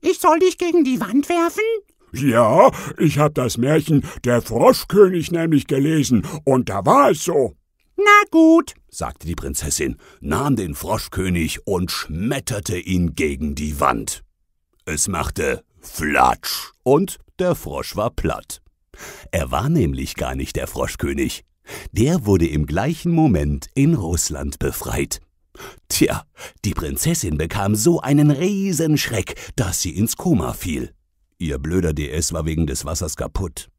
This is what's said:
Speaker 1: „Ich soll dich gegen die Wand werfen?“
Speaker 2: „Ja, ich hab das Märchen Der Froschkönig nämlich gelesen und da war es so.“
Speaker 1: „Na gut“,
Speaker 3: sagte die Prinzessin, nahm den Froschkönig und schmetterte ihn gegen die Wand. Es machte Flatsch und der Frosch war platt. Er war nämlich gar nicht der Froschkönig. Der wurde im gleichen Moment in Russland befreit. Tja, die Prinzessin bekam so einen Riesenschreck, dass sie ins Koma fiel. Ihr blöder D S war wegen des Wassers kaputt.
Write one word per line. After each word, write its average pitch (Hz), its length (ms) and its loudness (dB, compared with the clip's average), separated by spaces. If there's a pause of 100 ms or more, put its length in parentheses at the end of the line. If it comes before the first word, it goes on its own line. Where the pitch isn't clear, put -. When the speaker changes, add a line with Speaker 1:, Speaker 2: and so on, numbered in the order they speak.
Speaker 1:
„Ich 320 200 0
soll 330 180 4
dich 370 180 2
gegen 339 280 2
die 254 160 0
Wand 233 280 0
werfen?“ 339 360 0 (480)
Speaker 2:
„Ja, 123 580 6 (260)
ich 156 220 2
hab 151 160 2
das 127 240 -2
Märchen 143 480 2 (180)
Der 120 160 2
Froschkönig 180 920 4
nämlich 165 340 2
gelesen 139 600 2 (180)
und - 260 2
da 98 160 -2
war 262 240 6
es 160 140 0
so.“ 127 320 0 (400)
Speaker 1:
„Na 415 340 6
gut“, 320 440 6 (140)
Speaker 3:
sagte - 380 -10
die 82 80 -4
Prinzessin, 69 600 -4 (240)
nahm 127 360 0
den 90 180 -4
Froschkönig 90 920 -4
und 92 240 -2
schmetterte 101 880 -6
ihn 87 380 -2
gegen 71 380 -4
die 73 260 -6
Wand. 62 420 -2 (640)
Es 80 220 -4
machte 76 560 -4 (160)
Flatsch - 880 -2 (140)
und 156 340 0 (220)
der 180 160 0
Frosch - 400 -10
war 110 140 -4
platt. - 520 -6 (680)
Er 71 200 -4
war 82 180 -2
nämlich 76 460 0
gar 67 220 -6
nicht 65 200 -8
der 64 120 -4
Froschkönig. - 760 -4 (480)
Der 135 340 2
wurde 92 200 4
im 76 200 0
gleichen 127 460 -2
Moment 80 640 2
in 147 200 4
Russland 80 680 -4
befreit. 71 600 -4 (680)
Tja, - 360 0 (400)
die 101 100 0
Prinzessin 82 600 -2
bekam 98 380 0
so 156 260 2
einen 147 300 4
Riesenschreck, 156 1040 0 (220)
dass 90 260 -2
sie 90 80 -4
ins 95 260 -2
Koma 117 380 0
fiel. - 380 -6 (460)
Ihr 71 200 -4
blöder 82 340 0
D 73 160 -4
S 78 240 -4
war 78 140 -4
wegen 80 200 0
des - 180 -6
Wassers 80 320 -6
kaputt. - 520 -8 (100)